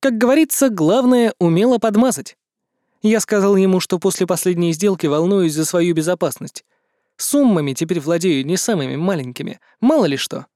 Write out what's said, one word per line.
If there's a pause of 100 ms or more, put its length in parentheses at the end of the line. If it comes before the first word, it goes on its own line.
Как
говорится,
главное —
умело
подмазать. (640)
Я
сказал
ему,
что
после
последней
сделки
волнуюсь
за
свою
безопасность. (520)
Суммами
теперь
владею
не
самыми
маленькими, (220)
мало
ли
что.